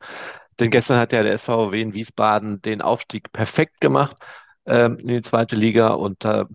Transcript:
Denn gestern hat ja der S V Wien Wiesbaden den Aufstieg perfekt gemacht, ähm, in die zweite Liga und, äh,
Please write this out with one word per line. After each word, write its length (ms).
Denn 100
gestern 300
hat 120
ja 120
der 100
S 120
V 260
Wien 240
Wiesbaden 680
den 220
Aufstieg 480
perfekt 500
gemacht, 360
ähm, 320
in 80
die 160
zweite 320
Liga 340
und, 360
äh, 300